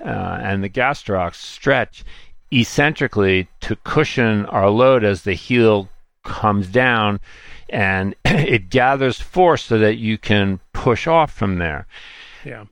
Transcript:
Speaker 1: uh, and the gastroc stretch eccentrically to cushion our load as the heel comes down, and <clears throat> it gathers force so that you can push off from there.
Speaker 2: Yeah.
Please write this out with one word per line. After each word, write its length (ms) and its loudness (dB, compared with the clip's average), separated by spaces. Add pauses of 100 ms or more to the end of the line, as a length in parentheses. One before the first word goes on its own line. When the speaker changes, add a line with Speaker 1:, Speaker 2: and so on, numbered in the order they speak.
Speaker 1:
uh, 420 -8
and 200 -4
the 60 -6
gastroc 640 -2
stretch 680 -4 (500)
eccentrically 960 0 (140)
to 160 -6
cushion 720 0
our 220 2
load 340 4
as 200 0
the 100 -2
heel 560 2 (340)
comes 440 0
down, 520 2 (500)
and 500 -2
<clears throat> 60 -4
it 440 0
gathers 500 2
force 440 2
so 160 0
that 180 4
you 200 -2
can 420 0 (140)
push 340 -2
off 260 2
from 240 -2
there. 300 -4 (580)
Speaker 2:
Yeah. 260 -16